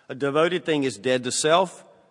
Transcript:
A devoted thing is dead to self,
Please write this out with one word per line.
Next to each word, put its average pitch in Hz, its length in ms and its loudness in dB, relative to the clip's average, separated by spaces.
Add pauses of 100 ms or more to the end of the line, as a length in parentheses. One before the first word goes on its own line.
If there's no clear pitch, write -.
A 139 60 -10
devoted 156 500 0
thing 151 180 0
is 120 140 -2
dead 127 260 -2
to 123 80 -4
self, 175 540 0 (260)